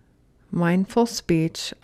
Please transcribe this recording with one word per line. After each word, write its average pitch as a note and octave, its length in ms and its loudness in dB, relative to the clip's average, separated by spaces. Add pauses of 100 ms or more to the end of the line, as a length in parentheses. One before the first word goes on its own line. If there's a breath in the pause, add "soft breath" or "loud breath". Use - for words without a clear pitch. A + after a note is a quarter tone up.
(520 soft breath)
Mindful F3+ 540 2
speech - 680 -2 (100)